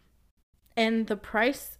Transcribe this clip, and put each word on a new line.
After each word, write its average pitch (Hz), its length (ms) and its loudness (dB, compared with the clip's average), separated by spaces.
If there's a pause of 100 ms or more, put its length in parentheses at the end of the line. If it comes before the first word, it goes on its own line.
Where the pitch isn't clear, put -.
(760)
And 226 300 2
the 214 100 0
price, 226 640 -2